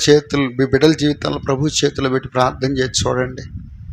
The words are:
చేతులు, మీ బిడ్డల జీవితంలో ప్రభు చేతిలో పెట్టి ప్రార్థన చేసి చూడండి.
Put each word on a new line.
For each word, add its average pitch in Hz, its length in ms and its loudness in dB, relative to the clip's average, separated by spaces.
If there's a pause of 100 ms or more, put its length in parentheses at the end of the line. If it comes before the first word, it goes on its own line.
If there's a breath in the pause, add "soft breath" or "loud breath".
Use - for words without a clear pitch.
చేతులు, 147 320 4
మీ 127 240 0
బిడ్డల 143 280 4
జీవితంలో 147 440 -2
ప్రభు 139 300 -2
చేతిలో 139 420 -2
పెట్టి 127 200 -2
ప్రార్థన 127 480 0
చేసి 127 300 -2
చూడండి. 127 340 -4 (520)